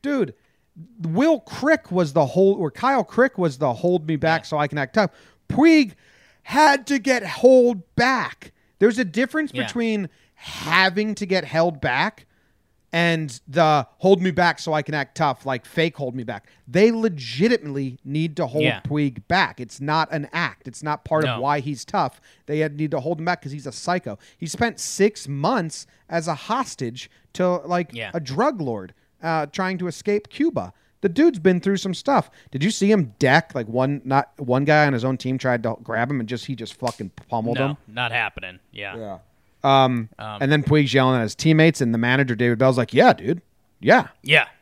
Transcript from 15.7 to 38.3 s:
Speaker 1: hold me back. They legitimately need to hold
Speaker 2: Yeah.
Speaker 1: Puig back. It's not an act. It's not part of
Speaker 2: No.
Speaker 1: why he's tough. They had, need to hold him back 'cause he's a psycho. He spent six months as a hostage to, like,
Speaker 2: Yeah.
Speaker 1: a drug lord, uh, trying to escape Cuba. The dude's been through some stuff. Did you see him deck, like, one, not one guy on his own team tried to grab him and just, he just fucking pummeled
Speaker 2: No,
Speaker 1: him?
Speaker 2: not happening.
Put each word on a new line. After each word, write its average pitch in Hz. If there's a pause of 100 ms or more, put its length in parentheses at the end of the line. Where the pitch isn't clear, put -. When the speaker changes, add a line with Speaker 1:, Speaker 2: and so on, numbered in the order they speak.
Speaker 1:
hold 127
me 127
back. 110 (200)
They 190
legitimately 147
need 151
to 160
hold 147
Speaker 2:
Yeah. 117
Speaker 1:
Puig 139
back. 175
It's 123
not 151
an 143
act. 165
It's 120
not 151
part 156
of 147 (100)
Speaker 2:
No. 117
Speaker 1:
why 143
he's 135
tough. 160 (280)
They 151
had, 151
need 151
to 151
hold 156
him 160
back 175
'cause 135
he's 139
a 127
psycho. 175 (200)
He 165
spent -
six -
months 160 (240)
as 165
a 165
hostage 131 (220)
to, 180 (180)
like, 175
Speaker 2:
Yeah. 110
Speaker 1:
a 170
drug 185
lord, 110 (260)
uh, 160
trying 185
to 180
escape 208
Cuba. 185 (280)
The 202
dude's 262
been 180
through 196
some 185
stuff. - (180)
Did 135
you 214
see 202
him 165
deck, 139
like, 117
one, 131
not 135
one 135
guy 151
on 139
his 120
own 131
team 131
tried 123
to 113
grab 113
him 143
and 113
just, 117
he 135
just 113
fucking 117 (180)
pummeled 117
Speaker 2:
No, 135
Speaker 1:
him? 147 (100)
Speaker 2:
not 117
happening. 98 (120)